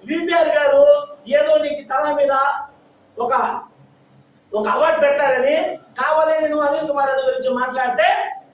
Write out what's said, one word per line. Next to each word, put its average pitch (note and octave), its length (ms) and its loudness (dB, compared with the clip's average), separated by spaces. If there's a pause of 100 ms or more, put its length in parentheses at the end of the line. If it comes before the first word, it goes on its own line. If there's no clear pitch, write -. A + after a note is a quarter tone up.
విపిఆర్ E4+ 420 0
గారు D4 580 4 (220)
ఏదో D4+ 280 2
నీకు D4+ 320 -4
తల C#4+ 240 -2
మీద C#4+ 200 0 (880)
ఒక, - 420 -2 (920)
ఒక G#3+ 140 -4
అవార్డు D#4 320 2
పెట్టారని C#4+ 760 0
కావాలని D#4 720 0
నువ్వు D4+ 180 -2
అనిల్ D4+ 220 -2
కుమార్ C#4 220 -2
యాదవ్ C4+ 160 -2
గురించి C4 280 -2
మాట్లాడితే - 800 -2 (200)